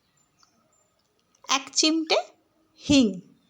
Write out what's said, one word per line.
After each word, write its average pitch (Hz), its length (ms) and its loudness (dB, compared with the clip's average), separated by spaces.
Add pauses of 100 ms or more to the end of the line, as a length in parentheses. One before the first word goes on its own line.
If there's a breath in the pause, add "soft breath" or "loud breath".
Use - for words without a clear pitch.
(1500)
এক 269 160 -2 (120)
চিমটে 320 420 0 (640)
হিং 269 240 4 (440)